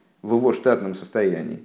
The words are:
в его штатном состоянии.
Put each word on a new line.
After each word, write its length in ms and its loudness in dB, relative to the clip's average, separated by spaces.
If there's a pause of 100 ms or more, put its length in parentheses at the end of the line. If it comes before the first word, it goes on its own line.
(220)
в 140 -2
его 180 4
штатном 420 0
состоянии. 680 -2